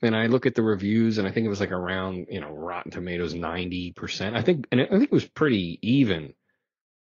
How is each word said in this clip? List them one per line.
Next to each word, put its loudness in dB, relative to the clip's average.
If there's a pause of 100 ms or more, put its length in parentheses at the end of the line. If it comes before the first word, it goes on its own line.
And 4
I 2
look 2
at 0
the 2
reviews, 2
and 0
I -2
think 0
it 0
was, -2
like, 0
around, -4
you -6
know, -12
Rotten -8
Tomatoes, -4
ninety -6
percent. -6
I 0
think, 2
and 4
I 2
think 4
it -2
was 2
pretty 0
even, 2 (680)